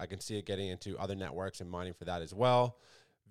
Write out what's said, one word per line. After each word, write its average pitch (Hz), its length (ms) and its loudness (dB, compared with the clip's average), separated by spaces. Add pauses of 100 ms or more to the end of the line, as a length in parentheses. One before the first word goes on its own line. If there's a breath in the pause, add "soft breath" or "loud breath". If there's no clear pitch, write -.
I 87 40 -4
can 92 140 -8
see 107 180 -4
it 98 80 -4
getting 98 220 -2
into 92 300 -6
other 98 180 -2
networks 92 460 -4
and 87 100 -8
mining 90 220 -4
for - 100 -14
that 87 180 -2
as 82 120 -8
well. 123 420 6 (560 soft breath)